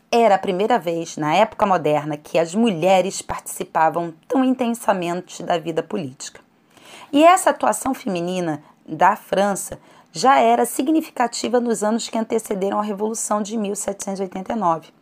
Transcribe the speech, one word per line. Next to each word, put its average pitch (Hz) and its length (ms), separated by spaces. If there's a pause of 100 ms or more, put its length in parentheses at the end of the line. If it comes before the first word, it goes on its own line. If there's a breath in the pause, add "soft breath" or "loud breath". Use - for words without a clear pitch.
(100)
Era 226 260
a - 20
primeira 202 400
vez, 165 400
na 156 160
época 214 320
moderna, 151 500
que - 220
as 165 160
mulheres 190 640
participavam 165 960 (120)
tão 262 160
intensamente 220 1000
da 175 160
vida 160 240
política. 156 580 (720 loud breath)
E 285 100
essa 349 280
atuação 262 420
feminina 175 680 (240 loud breath)
da 180 280
França - 640 (320 soft breath)
já 254 300
era 233 240
significativa 247 960
nos 226 240
anos 214 240
que - 80
antecederam 208 600
a 208 40
Revolução 214 600
de 208 160
mil 202 180
setecentos 196 440
e - 20
oitenta 190 320
e - 20
nove. 165 320 (140)